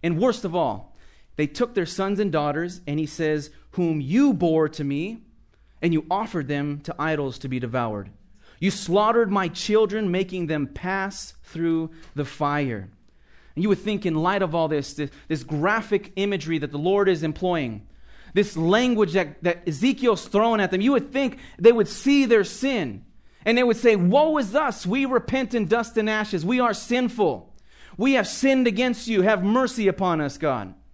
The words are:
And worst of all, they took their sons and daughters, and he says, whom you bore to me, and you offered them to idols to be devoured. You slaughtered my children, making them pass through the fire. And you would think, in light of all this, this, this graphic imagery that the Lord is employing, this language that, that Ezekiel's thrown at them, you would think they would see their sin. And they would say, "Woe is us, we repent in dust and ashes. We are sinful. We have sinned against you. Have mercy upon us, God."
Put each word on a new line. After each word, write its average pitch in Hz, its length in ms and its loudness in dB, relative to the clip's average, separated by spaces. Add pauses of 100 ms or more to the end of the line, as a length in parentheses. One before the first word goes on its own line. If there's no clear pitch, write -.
And 165 160 0
worst 233 240 2
of 170 100 -4
all, 123 440 -4 (400)
they 151 100 0
took 233 260 -4
their 180 120 0
sons 196 340 -4
and 202 120 0
daughters, 160 540 -4
and 147 140 -4
he 156 60 -2
says, 151 440 -2 (220)
whom 165 300 0
you 226 320 2
bore 160 360 2
to 156 140 -8
me, 160 380 -6 (600)
and 170 120 2
you 156 180 0
offered 185 360 -4
them 143 340 -4
to 156 180 -10
idols 156 400 -4
to - 80 -10
be 127 120 -4
devoured. 113 500 -4 (500)
You 185 120 0
slaughtered 208 600 2
my 190 160 0
children, 214 640 0
making 185 360 -2
them 147 200 -2
pass 190 680 -8 (100)
through 165 480 -2 (240)
the 143 100 -4
fire. 135 640 -4 (680)
And 170 80 -2
you 214 60 2
would 196 100 4
think, 208 260 -4
in 165 100 0
light 180 260 2
of 170 120 -2
all 165 140 0
this, 147 260 -2
this, 143 160 -6 (180)
this 151 160 -4
graphic 196 720 -2
imagery 185 440 -2
that 143 120 -6
the 147 60 -8
Lord 190 300 2
is 165 160 0
employing, 156 640 -4 (460)
this 202 240 0
language 208 560 2
that, 165 300 -2
that 175 240 0
Ezekiel's 214 600 0
thrown 220 320 2
at 180 120 2
them, 185 100 0
you 247 100 4
would 240 200 0
think 262 280 -2 (180)
they 202 140 10
would 226 160 4
see 277 380 4
their 220 180 4
sin. 180 640 -4 (400)
And 233 120 2
they 254 60 4
would 233 140 2
say, 233 180 6
"Woe 277 420 4
is 214 160 -2
us, 277 320 -2
we 254 200 0
repent 254 480 -2
in 226 120 0
dust 226 320 0
and 214 120 0
ashes. 214 360 -2
We 247 140 0
are 240 140 2
sinful. 214 840 -2 (420)
We 262 160 2
have 226 140 2
sinned 262 400 2
against 240 400 -2
you. 220 140 2
Have 196 220 4
mercy 233 440 2
upon 180 320 0
us, 143 180 -4
God." 113 360 -4 (200)